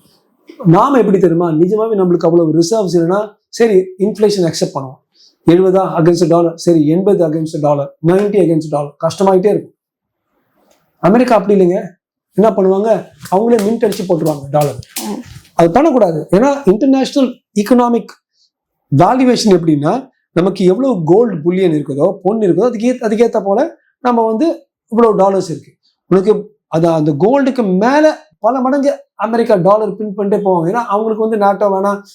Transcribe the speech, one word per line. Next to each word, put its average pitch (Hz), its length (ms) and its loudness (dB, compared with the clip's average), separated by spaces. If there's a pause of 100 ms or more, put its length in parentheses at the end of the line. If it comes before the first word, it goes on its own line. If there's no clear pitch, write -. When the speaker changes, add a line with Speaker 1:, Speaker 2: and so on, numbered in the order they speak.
(640)
Speaker 1:
நாம 226 320 4
எப்படி 196 220 2
தெரியுமா, 170 300 0
நிஜமாவே 208 440 0
நம்மளுக்கு 180 300 0
அவ்வளவு 165 360 2
ரிசர்வ்ஸ் 180 380 0
இல்லைன்னா 196 360 -2 (160)
சரி 202 360 2 (120)
இன்ஃப்ளேஷன் 202 540 0
அக்செப்ட் - 220 -6
பண்ணுவோம், 131 220 -10 (500)
எழுபதா 185 360 4 (200)
against 170 280 2
the 170 100 2
dollar, 165 160 0
சரி 160 320 2
எண்பது 175 400 0
against 156 360 -4
the 147 60 2
dollar, 143 180 -2 (200)
நைன்டி 196 320 2
against 160 340 0
the 143 60 -2
dollar, 143 120 -10 (160)
கஷ்டமாயிட்டே 190 380 0
இருக்கும். 190 280 -2 (1300)
அமெரிக்கா 240 360 2
அப்படி 202 240 2
இல்லைங்க, 185 220 2 (500)
என்ன 214 180 2
பண்ணுவாங்க, 196 560 0 (300)
அவங்களே 233 240 2
மின்ட் 220 320 -2
அடிச்சு 185 160 -8
போட்டுருவாங்க 156 420 -2
டாலர். 139 300 -2 (280)
Speaker 2:
ம். 302 140 -8 (320)
Speaker 1:
அது 170 180 2
பண்ணக்கூடாது, 226 600 0
ஏன்னா 277 340 2
இன்டர்நேஷனல் 269 680 0 (280)
எக்கனாமிக் 240 480 0 (880)
வேல்யூவேஷன் 220 600 4
எப்படின்னா, 165 500 -2 (240)
நமக்கு 185 340 -2
எவ்வளவு 208 400 0
கோல்டு 185 360 2
புல்லியன் 180 300 0
இருக்குதோ, 139 520 -2
பொன் 208 140 -2
இருக்குதோ, 185 260 0
அதுக்கு 240 280 -2
ஏத்த, 247 120 -6
அதுக்கேத்த 226 400 0
போல 226 340 -2 (220)
நம்ம 233 260 -2
வந்து 220 420 -4 (200)
இவ்வளவு 220 280 2
டாலர்ஸ் 190 340 0
இருக்கு. - 280 -14 (300)
உனக்கு 190 500 0 (100)
அது, 165 200 0
அந்த 160 240 0
கோல்டுக்கு 220 680 0
மேல 285 500 0 (120)
பல 247 200 -2
மடங்கு 277 440 -2 (120)
அமெரிக்கா 226 400 0
டாலர் 202 340 2
பிரிண்ட் 202 280 -10
பண்ணிட்டே 202 260 -2
போவாங்க. 180 260 0
ஏன்னா 233 160 -4
அவங்களுக்கு 220 440 -2
வந்து 208 160 -2
nato 202 220 0
வேணாம், 196 340 -2 (140)